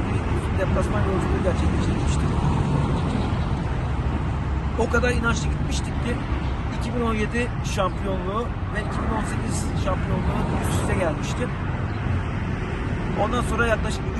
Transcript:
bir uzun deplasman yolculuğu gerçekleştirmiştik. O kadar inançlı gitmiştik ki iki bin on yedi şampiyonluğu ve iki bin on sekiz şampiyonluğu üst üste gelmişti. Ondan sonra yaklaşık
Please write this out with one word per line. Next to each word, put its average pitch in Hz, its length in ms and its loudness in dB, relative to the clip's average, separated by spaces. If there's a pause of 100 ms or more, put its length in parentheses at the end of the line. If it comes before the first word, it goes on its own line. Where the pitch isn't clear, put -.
bir - 120 0 (160)
uzun - 220 0
deplasman 190 420 2
yolculuğu 196 440 2
gerçekleştirmiştik. - 840 2 (2500)
O 226 120 2
kadar 240 200 4
inançlı 226 380 2
gitmiştik - 560 0
ki 120 120 -2 (640)
iki - 160 -2
bin 240 60 0
on 226 140 2
yedi 226 340 0 (260)
şampiyonluğu 190 720 0 (280)
ve 208 60 -2
iki 220 220 -2
bin 220 160 0
on 214 140 0
sekiz - 520 -2
şampiyonluğu - 560 0 (220)
üst - 180 2
üste 214 140 0
gelmişti. 165 540 0 (1700)
Ondan 214 200 0
sonra 226 240 0
yaklaşık 220 360 0 (180)